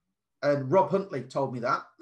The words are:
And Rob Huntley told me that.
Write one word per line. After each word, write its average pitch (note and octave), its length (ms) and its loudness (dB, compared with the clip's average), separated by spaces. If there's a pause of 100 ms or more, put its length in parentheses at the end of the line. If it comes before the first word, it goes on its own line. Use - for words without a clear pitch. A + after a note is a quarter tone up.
(440)
And C#3 260 0
Rob F#3 220 4
Huntley F3 320 -2
told C3+ 300 -4
me B2 80 -8
that. B2+ 240 -2 (160)